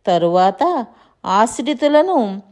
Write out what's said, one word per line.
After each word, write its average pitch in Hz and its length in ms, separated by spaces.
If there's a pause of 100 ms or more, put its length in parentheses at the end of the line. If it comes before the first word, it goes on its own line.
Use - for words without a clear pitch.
తరువాత 190 800 (400)
ఆశ్రితులను 254 1300